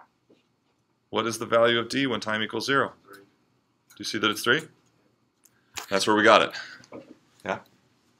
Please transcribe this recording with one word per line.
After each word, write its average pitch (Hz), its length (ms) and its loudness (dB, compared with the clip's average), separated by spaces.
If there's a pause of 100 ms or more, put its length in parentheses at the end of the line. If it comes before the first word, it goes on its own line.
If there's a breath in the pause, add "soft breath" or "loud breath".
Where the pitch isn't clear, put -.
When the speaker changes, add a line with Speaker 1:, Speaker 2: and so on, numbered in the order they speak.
(1080)
Speaker 1:
What 110 180 -2
is 110 120 -4
the 113 80 -8
value 117 320 2
of 113 100 -4
D 135 180 -2
when 110 140 -2
time 107 220 -4
equals 107 240 -6
zero? 127 260 0 (140)
Speaker 2:
Three. - 160 -20
Speaker 1:
Do - 720 -20
you 104 80 -14
see - 140 -6
that 104 120 0
it's 101 120 -4
three? 131 180 2 (1300)
That's 98 180 -2
where 107 100 2
we 107 60 2
got 104 200 8
it. 65 80 -2 (960 loud breath)
Yeah? 95 140 -6 (600)